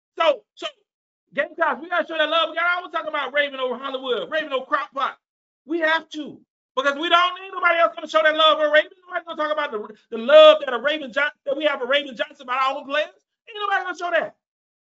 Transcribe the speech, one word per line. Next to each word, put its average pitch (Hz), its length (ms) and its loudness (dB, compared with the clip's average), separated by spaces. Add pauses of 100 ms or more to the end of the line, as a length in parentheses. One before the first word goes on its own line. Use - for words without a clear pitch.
(180)
So, 320 260 2 (120)
so, - 120 -10 (680)
Gamecocks, 294 480 -2
we 339 80 -14
gotta 349 180 -2
show 330 100 -8
that 302 120 0
love. 320 220 0
We 311 40 -12
gotta 349 220 0
always 349 160 -10
talk 311 140 -6
about 285 260 -4
Raven 285 260 -2
over 254 160 -4
Hollywood, 254 560 -6
Raven 302 220 -4
over 254 120 -4
Crock 294 280 -4
Pot. 269 240 -6 (480)
We 320 140 -4
have 320 300 0
to, 294 300 -14 (360)
because 277 200 0
we 330 140 -4
don't 349 320 2
need 381 100 -16
nobody 349 280 0
else 330 160 2
gonna 320 120 -12
show 311 140 2
that 311 160 2
love 311 220 4
for 302 120 0
Raven. 311 200 4 (160)
Nobody's 349 180 -8
gonna 330 180 -6
talk 302 80 -2
about 294 200 -4
the, 220 240 -10 (200)
the 226 80 -6
love 302 400 10
that 254 100 -6
a 233 60 -2
Raven 285 320 -4
John-, 285 200 0 (140)
that 277 120 -4
we 311 80 -2
have 277 160 -2
a 247 40 -6
Raven 277 300 -2
Johnson 302 280 -10
about 254 180 -4
our 277 160 0
own 277 80 -14
players. 269 240 -2 (400)
Ain't 440 100 -16
nobody 392 240 -2
gonna - 140 -8
show 349 140 -6
that. 302 240 -2 (640)